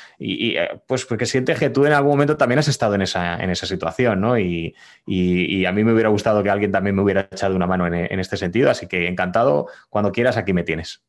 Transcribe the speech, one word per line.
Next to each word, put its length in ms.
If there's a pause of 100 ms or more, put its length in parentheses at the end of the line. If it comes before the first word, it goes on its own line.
(180)
y, 320
y, 80
eh, 300
pues 180
porque 200
sientes 320
que 120
tú 160
en 80
algún 180
momento 240
también 240
has 80
estado 280
en 80
esa, 380
en 80
esa 160
situación, 540
¿no? 180
Y, 380 (300)
y, 540
y 60
a 60
mí 140
me 80
hubiera 160
gustado 340
que 60
alguien 220
también 260
me 60
hubiera 280
echado 240
una 120
mano 200
en, 60
en 260
este 160
sentido, 360
así 160
que 200
encantado, 600 (220)
cuando 220
quieras 240
aquí 160
me 120
tienes. 460